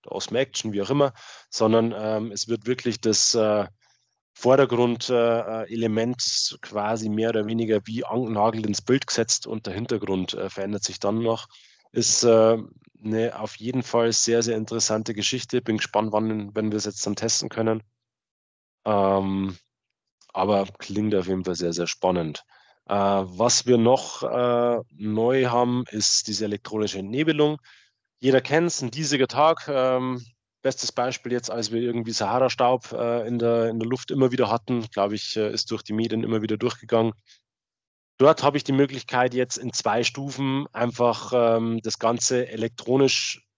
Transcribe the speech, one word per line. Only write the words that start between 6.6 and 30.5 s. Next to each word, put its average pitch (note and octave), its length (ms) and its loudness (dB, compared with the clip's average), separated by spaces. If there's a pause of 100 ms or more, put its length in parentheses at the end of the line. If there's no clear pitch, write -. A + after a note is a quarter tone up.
quasi G#2+ 480 -4
mehr A2 220 0
oder G#2+ 160 0
weniger A2 400 0
wie A2+ 180 -6
angenagelt A2 600 0
ins G2+ 160 -2
Bild C3+ 240 0
gesetzt - 400 -2
und A2 200 -8
der G2 60 -6
Hintergrund, F#2+ 640 -4
äh, F#2+ 160 -6
verändert G2 340 -6
sich - 160 -8
dann A2 220 0
noch. A2+ 260 -2 (440)
Ist, - 320 2
äh, A2+ 340 8 (440)
eine A2 380 -2
auf G#2+ 160 -10
jeden B2 260 -4
Fall A#2 300 2
sehr, A#2 300 2
sehr A#2 160 0
interessante A2 560 -2
Geschichte. B2 480 -2
Bin G#2+ 160 0
gespannt, G#2+ 340 -2
wann, G#2+ 420 -2
wenn A2 160 0
wir G#2 60 -2
es G#2 80 -2
jetzt G2+ 220 -6
dann G#2 100 -2
testen - 320 -2
können. A2+ 340 -2 (1000)
Ähm, G2 720 2 (760)
aber G2 340 2 (120)
klingt G#2+ 360 -2
auf F#2+ 120 0
jeden F#2 180 -2
Fall F2+ 120 -2
sehr, F2 160 -2
sehr E2+ 160 -2
spannend. F2 560 -2 (440)
Äh, G2+ 60 -2
was G2 720 0
wir A#2+ 120 6
noch, B2 440 2
äh, A#2+ 580 0 (120)
neu A#2 540 0
haben, B2 440 2
ist - 380 -2
diese G#2 160 -4
elektronische G#2 540 -4
Entnebelung. D3+ 600 0 (600)
Jeder C3 200 6
kennt's, D#3 400 0
ein B2 120 -6
diesiger C#3 340 0
Tag. D3+ 420 2
Ähm, B2+ 560 0 (380)